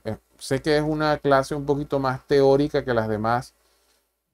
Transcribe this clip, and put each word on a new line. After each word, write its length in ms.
eh, 120
sé 220
que 160
es 60
una 360
clase 360
un 100
poquito 340
más 280
teórica 580
que 100
las 140
demás, 460